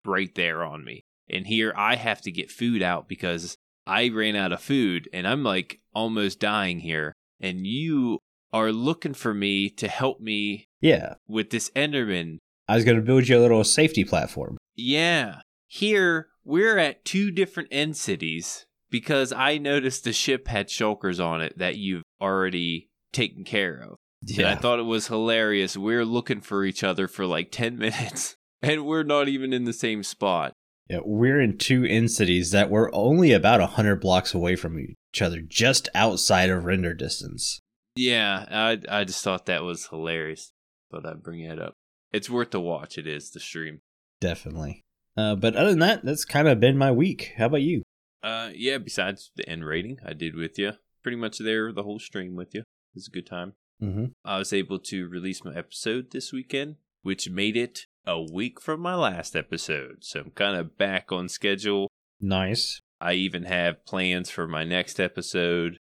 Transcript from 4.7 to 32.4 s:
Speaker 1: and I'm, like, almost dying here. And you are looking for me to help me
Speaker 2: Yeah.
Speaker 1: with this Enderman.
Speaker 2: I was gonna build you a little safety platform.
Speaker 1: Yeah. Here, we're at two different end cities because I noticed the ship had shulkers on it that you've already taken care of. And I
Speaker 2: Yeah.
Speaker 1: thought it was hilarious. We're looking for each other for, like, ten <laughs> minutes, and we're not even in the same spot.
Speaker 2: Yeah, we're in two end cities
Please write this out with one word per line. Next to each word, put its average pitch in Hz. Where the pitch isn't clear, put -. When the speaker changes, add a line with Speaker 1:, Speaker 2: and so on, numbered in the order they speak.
Speaker 1:
and 92
I'm, 135
like, 95
almost 107
dying 101
here. 78
And 92
you 127
are 110
looking 139
for 113
me 101
to -
help 131
me 104
Speaker 2:
Yeah. -
Speaker 1:
with 107
this -
Enderman. 107
Speaker 2:
I 107
was 117
gonna 117
build 123
you 123
a -
little 117
safety 156
platform. -
Speaker 1:
Yeah. 139
Here, 185
we're 202
at 151
two 196
different 180
end 147
cities 82
because 131
I 139
noticed 143
the 123
ship 131
had 104
shulkers 98
on 82
it 80
that 90
you've 95
already 90
taken 113
care 92
of. 50
And 98
I 98
Speaker 2:
Yeah. 101
Speaker 1:
thought 120
it 117
was 113
hilarious. 110
We're 110
looking 117
for 101
each 95
other 95
for, -
like, 87
ten 120
<laughs> -
minutes, -
and 151
we're 160
not 147
even 131
in 123
the 117
same 110
spot. 87
Speaker 2:
Yeah, 90
we're 120
in 110
two 123
end 113
cities 90